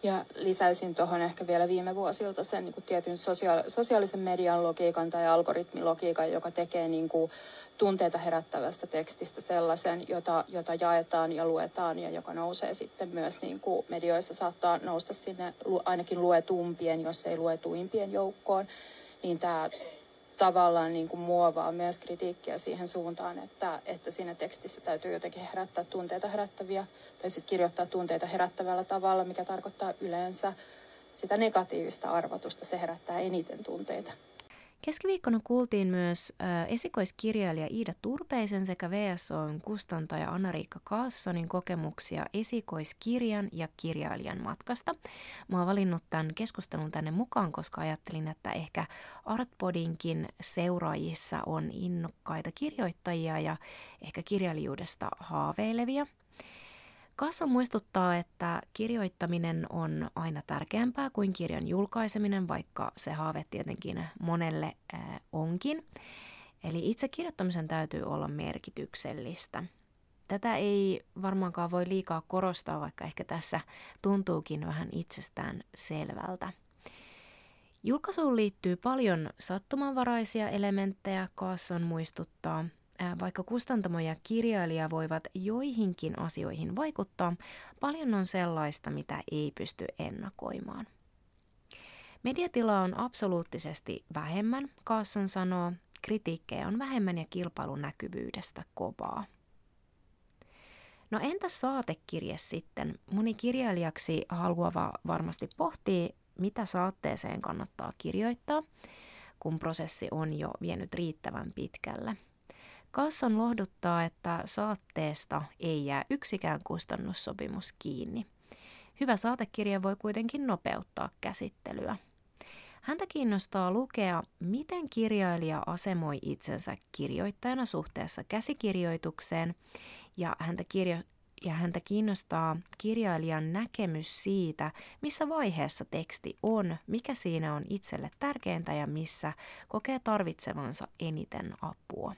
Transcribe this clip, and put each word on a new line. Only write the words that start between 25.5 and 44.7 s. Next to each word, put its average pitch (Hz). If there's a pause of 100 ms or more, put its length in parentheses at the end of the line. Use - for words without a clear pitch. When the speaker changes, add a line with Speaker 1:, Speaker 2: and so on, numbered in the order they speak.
Speaker 1:
tunteita 180
herättäviä, 196 (340)
tai 185
siis 180
kirjoittaa 180
tunteita 175
herättävällä 180
tavalla, 190
mikä 180
tarkoittaa 190
yleensä 185 (600)
sitä 202
negatiivista 190
arvotusta. -
Se 180
herättää 175
eniten 185
tunteita. - (760)
Speaker 2:
Keskiviikkona 311
kuultiin 240
myös, 175
ö, 175
esikoiskirjailija 202
Iida 214
Turpeisen 220
sekä 180
V 196
S -
O:n 156
kustantaja 160
Anna-Riikka 175
Kaassonin 190
kokemuksia 165
esikoiskirjan 214
ja 165 (100)
kirjailijan 156
matkasta. - (520)